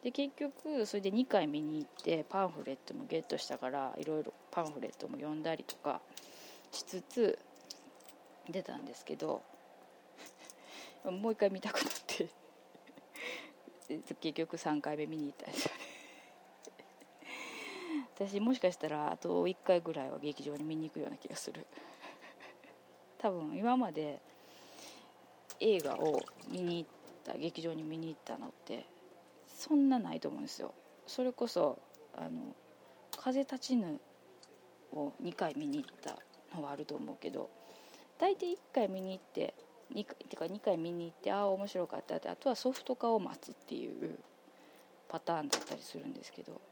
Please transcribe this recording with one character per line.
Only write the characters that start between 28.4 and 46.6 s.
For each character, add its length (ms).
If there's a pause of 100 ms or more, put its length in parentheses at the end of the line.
っ 20 (140)
て、 200 (600)
そ 260
ん 160
な 100
な 140
い 60
と 80
思 100
う 40
ん 20
で 60
す 120
よ。 120 (320)
そ 180
れ 80
こ 160
そ、 320 (340)
あ 160
の 260 (600)
「風 260
立 180
ち 160
ぬ」 240 (920)
を 280
二 140
回 220
見 120
に 100
行 100
っ 140
た 180 (360)
の 80
は 80
あ 40
る 100
と 100
思 180
う 40
け 140
ど、 180 (680)
大 160
抵 160
一 80 (140)
回 160
見 100
に 140
行 80
っ 20
て、 300 (360)
二 160
回、 100 (140)
て 60
か 120
二 120
回 180
見 140
に 140
行 80
っ 40
て、 140
あ 140
ー、 20
面 200
白 200
か 100
っ 60
た 140
っ 20
て、 100
あ 60
と 140
は 60
ソ 160
フ 120
ト 120
化 160
を 80
待 200
つ 120
っ 40
て 200
い 120
う 300 (880)
パ 120
タ 180
ー 40
ン 80
だ 100
っ 20
た 140
り 60
す 160
る 80
ん 80
で 100
す 80
け 120
ど 160 (120)